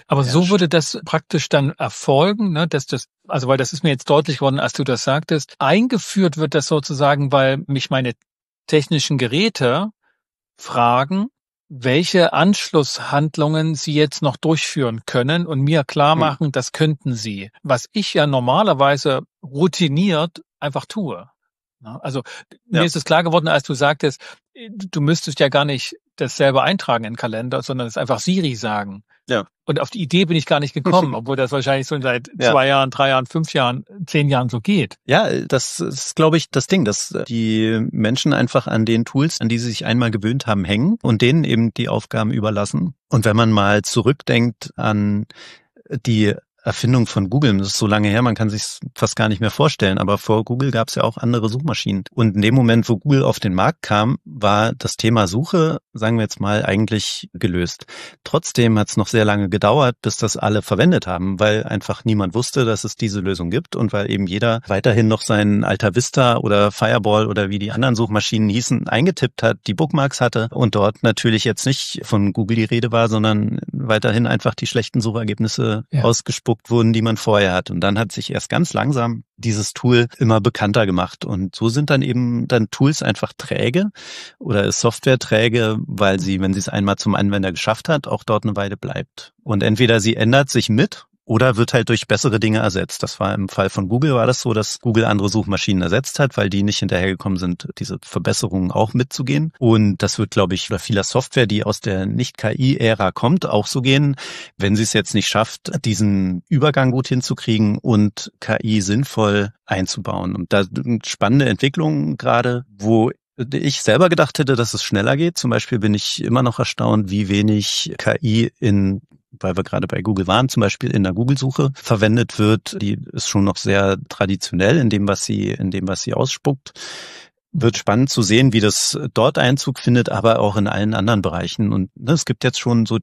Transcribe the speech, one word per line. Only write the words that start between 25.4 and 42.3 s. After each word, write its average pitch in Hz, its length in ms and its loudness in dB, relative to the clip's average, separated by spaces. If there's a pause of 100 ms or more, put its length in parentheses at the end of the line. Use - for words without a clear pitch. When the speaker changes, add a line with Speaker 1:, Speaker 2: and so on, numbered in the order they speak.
Speaker 1:
gar 143 160 2
nicht 139 300 -6 (200)
das 127 200 -6
selber 127 280 4
eintragen 131 400 0
in 110 100 -10
den 117 40 -14
Kalender, 123 440 -6
sondern 127 240 -6
es 110 120 -8
einfach 120 220 -2
Siri 180 360 -2
sagen. 104 480 -6 (260)
Speaker 2:
Ja. 107 160 0 (200)
Speaker 1:
Und 151 140 -2
auf - 120 -4
die 208 100 -8
Idee 170 240 2
bin 165 120 -2
ich 143 100 -4
gar 147 120 2
nicht 143 140 -6
gekommen, 156 400 0
Speaker 2:
<laughs> - 0 -
Speaker 1:
obwohl 117 220 -6
das 131 160 -2
wahrscheinlich 135 360 -2
schon 147 140 -6
seit 123 380 -4
Speaker 2:
Ja. 123 140 4
Speaker 1:
zwei 135 140 4
Jahren, 135 220 2
drei 135 200 0
Jahren, 131 180 2
fünf 160 260 -4
Jahren, 131 300 0 (240)
zehn 147 220 2
Jahren 127 200 0
so 117 100 -4
geht. 170 360 0 (100)
Speaker 2:
Ja, 143 240 2 (180)
das - 320 -2
ist, - 360 -8
glaube 156 220 4
ich, - 120 -2
das - 160 -2
Ding, 185 200 2
dass - 280 -4 (140)
die 110 640 0
Menschen 123 420 0
einfach 123 320 0
an 110 200 0
den 117 200 2
Tools, 147 340 -2
an 113 100 0
die 117 100 0
sie 120 80 -4
sich 110 180 -6
einmal 117 240 2
gewöhnt 110 380 -2
haben, 101 180 0
hängen 127 380 2
und 117 180 2
denen 147 220 4
eben 117 320 2
die 113 140 -4
Aufgaben 110 420 -2